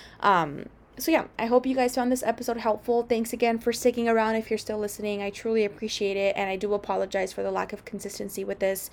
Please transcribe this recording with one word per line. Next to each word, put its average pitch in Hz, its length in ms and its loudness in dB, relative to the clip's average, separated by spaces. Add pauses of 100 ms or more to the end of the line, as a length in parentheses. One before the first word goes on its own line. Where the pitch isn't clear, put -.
(200)
Um, 160 460 4 (320)
so 285 120 0
yeah, 320 160 4 (120)
I 220 60 0
hope 247 220 4
you 262 100 0
guys 247 180 2
found 247 160 2
this 254 120 0
episode 233 340 -2
helpful. 240 460 0
Thanks 233 320 0
again 226 240 2
for 233 120 0
sticking 240 380 2
around 220 280 4
if 220 140 -2
you're 220 60 0
still 214 220 -6
listening. 208 420 -4
I 202 80 -4
truly 226 380 0
appreciate 202 500 -2
it, 196 220 2
and 196 100 0
I 190 80 -2
do 202 160 -2
apologize 190 640 -2
for 196 80 -4
the 196 80 -2
lack 185 240 -4
of - 100 -14
consistency 196 580 -10
with 196 160 -6
this. 190 340 -2